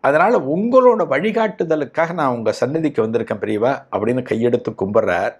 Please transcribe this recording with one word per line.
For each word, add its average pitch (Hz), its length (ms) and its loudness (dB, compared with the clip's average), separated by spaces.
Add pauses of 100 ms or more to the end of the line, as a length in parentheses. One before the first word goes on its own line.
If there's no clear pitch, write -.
அதனால 175 380 4
உங்களோட 226 600 4
வழிகாட்டுதலுக்காக 165 1120 -2
நான் 143 220 0
உங்க 110 160 -2
சந்நிதிக்கு 147 520 -2
வந்திருக்கேன் 113 400 -4
பெரியவா 110 480 -2
அப்படின்னு 113 300 -2
கையெடுத்து 117 560 -2
கும்பிட்றார். 101 640 0